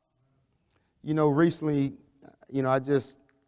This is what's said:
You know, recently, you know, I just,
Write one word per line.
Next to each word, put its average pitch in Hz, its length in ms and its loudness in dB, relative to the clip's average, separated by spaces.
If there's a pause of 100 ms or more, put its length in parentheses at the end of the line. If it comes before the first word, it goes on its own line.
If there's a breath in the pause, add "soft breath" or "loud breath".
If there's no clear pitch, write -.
(1040)
You 151 100 -6
know, 151 140 2
recently, 147 640 0 (560)
you 135 120 -2
know, 131 100 0
I 135 80 2
just, 135 380 -2 (300)